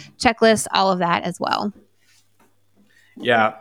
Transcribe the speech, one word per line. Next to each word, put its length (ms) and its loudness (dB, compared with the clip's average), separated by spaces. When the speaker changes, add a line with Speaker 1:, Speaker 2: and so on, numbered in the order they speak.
Speaker 1:
checklists, 540 2
all 180 2
of 80 -2
that 240 -2
as 160 -8
well. 320 -4
Speaker 2:
Yeah. 420 0